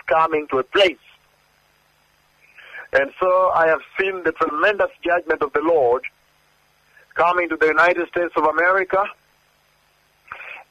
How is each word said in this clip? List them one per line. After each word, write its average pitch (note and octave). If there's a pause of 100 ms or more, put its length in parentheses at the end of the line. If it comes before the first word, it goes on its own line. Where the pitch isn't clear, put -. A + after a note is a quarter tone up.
coming D#3+
to C3+
a B2+
place. F#3 (1900)
And C#3
so F#3
I E3
have D#3+ (180)
seen F#3+
the D#3+
tremendous F3 (120)
judgment E3
of C#3+
the -
Lord B2+ (1080)
coming F3
to D#3+
the D#3
United E3+
States F3
of D#3
America. F#3 (1700)